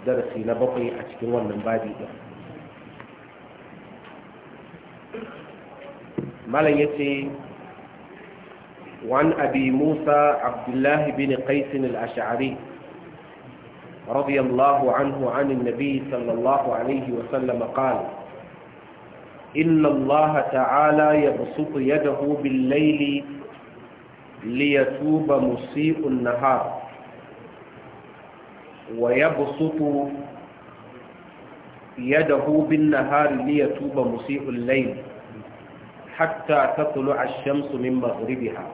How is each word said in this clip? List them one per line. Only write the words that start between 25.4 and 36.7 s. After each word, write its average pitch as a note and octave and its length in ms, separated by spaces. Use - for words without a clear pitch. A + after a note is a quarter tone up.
النهار، B2 600
ويبسط C#3+ 840
يده C#3+ 540
بالنهار D3 600
ليتوب C#3+ 480
مسيء B2 480
الليل، B2 480
حتى D#3+ 500